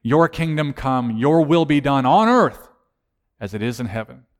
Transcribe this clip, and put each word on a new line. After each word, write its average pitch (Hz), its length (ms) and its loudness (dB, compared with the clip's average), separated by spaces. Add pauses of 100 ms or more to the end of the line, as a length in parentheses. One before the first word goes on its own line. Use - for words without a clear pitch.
"Your 151 260 2
kingdom 156 460 -4
come, 123 440 -4
your 151 280 2
will 160 200 2
be 147 160 2
done 139 240 0
on 185 220 4
earth 233 420 0 (720)
as 101 140 -10
it 107 80 -6
is 120 180 -6
in 120 80 -6
heaven." 113 380 -10 (140)